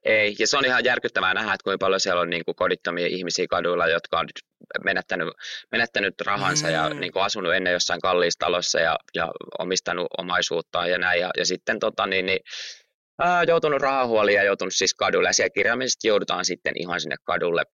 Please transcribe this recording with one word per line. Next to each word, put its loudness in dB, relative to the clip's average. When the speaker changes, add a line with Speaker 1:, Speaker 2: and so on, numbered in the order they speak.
Speaker 1:
Ei, 2
ja 2
se 0
on 2
ihan 0
järkyttävää 0
nähdä, -2
että -4
kuinka -2
paljon 2
siellä 0
on, -2
niinku, -4
kodittomia -2
ihmisiä -2
kaduilla, 0
jotka -2
on -2
menettänyt, -2
menettänyt -2
rahansa 0
ja, 0
Speaker 2:
Mm. -6
Speaker 1:
niinku, -4
asunut 0
ennen 2
jossain 0
kalliissa 2
talossa 0
ja, 2
ja -2
omistanut -2
omaisuuttaan -2
ja 2
näin. 2
Ja, -2
ja 0
sitten, -2
tota, 0
niin, 0
niin, 0
ää, 2
joutunut 4
rahahuoliin 4
ja 4
joutunut 0
siis 0
kadulle. 2
Ja 2
siellä 2
kirjaimellisesti 0
joudutaan 2
sitten -4
ihan -4
sinne -6
kadulle. 0